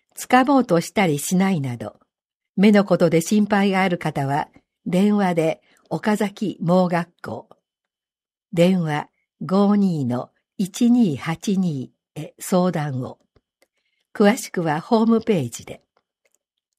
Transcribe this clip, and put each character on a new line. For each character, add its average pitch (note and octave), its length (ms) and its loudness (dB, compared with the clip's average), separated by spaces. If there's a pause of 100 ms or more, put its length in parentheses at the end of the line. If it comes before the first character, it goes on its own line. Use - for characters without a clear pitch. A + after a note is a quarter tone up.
(160)
掴 B3+ 300 2
も C#4 140 4
う B3+ 60 2
と E3+ 140 2
し - 120 -4
た G3 160 0
り D3 100 0
し - 180 -4
な F#3+ 160 2
い F3 80 -2
な B2+ 160 -6
ど、 A2+ 240 -12 (560)
目 G3+ 160 6
の G3+ 140 4
こ F3 120 2
と E3+ 120 2
で E3 120 2
心 G#3 240 0
配 G3+ 260 0
が F#3+ 100 0
あ F#3+ 80 0
る F3 80 -2
方 D3 300 -6
は、 C#3+ 220 -4 (360)
電 G3+ 320 2
話 F#3+ 160 0
で D#3+ 280 -2 (280)
岡 G#3 280 -2
崎 G3+ 440 -6
盲 F3+ 260 2
学 E3+ 220 -4 (120)
校。 - 280 -14 (1000)
電 F3+ 320 2
話、 D3+ 260 -4 (320)
五 G3 340 2
二 F3 300 0
の A#2+ 240 -4 (280)
一 A#3 340 0
二 G#3+ 260 2
八 E3 400 -4
二 D3+ 340 -4 (240)
へ D3+ 240 -14
相 F3+ 320 0
談 D3 300 -6
を。 G#2 160 -12 (960)
詳 G#3 240 2
し - 140 -14
く F#3+ 100 -6
は D#3+ 200 -2
ホ A3+ 220 2
ー - 40 2
ム A3+ 140 2
ペ G#3 180 0
ー B2 100 -4
ジ - 160 -16
で。 - 160 -16 (960)